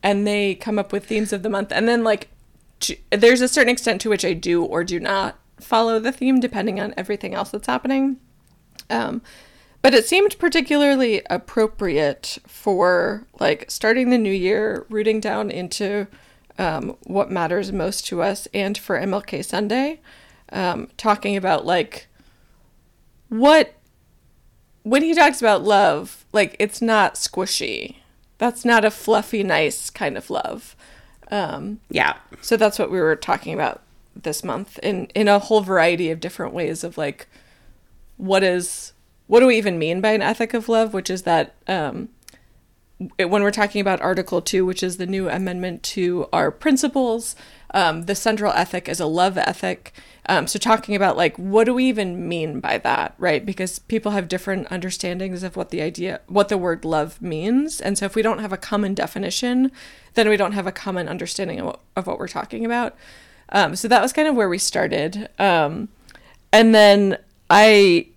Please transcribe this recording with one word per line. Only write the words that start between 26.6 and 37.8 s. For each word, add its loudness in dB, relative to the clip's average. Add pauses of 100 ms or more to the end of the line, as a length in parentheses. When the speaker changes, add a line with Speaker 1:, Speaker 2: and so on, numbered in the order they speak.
Speaker 1:
it's -4
not 2
squishy. -6 (420)
That's -4
not 4
a 4
fluffy, -2
nice -2
kind -6
of -14
love. -6 (540)
Um, -6 (100)
Speaker 2:
Yeah. 0 (260)
Speaker 1:
so 0
that's 2
what -2
we -2
were 2
talking -4
about -4 (320)
this -8
month -8
in, -4
in 2
a 6
whole 2
variety 2
of -4
different -8
ways -4
of, -10
like, -6 (880)